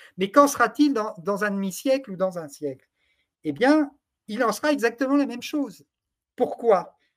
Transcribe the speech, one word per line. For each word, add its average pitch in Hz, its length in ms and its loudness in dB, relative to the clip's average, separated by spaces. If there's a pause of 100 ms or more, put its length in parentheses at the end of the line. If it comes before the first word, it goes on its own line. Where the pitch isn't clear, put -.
(160)
Mais 190 160 -4
qu'en 285 160 6
sera-t-il 277 440 2
dans, 214 260 -4
dans 190 260 -4
un 208 80 0
demi-siècle 202 580 -2
ou 190 60 -12
dans 180 220 -4
un 160 100 -12
siècle ? 139 400 -10 (560)
Eh 151 80 -4
bien, 277 400 2 (340)
il 220 160 -4
en 269 80 2
sera 294 220 0
exactement 262 420 0
la 285 120 2
même 240 160 -10
chose. 269 440 -8 (480)
Pourquoi ? 226 640 0 (180)